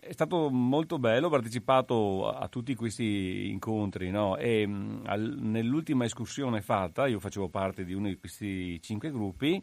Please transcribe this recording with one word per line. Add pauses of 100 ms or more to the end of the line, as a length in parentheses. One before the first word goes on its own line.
è
stato
molto
bello,
ho
partecipato
a,
a
tutti
questi
incontri,
no?
E,
mm,
al-,
nell'ultima
escursione
fatta,
io
facevo
parte
di
uno
di
questi
cinque
gruppi,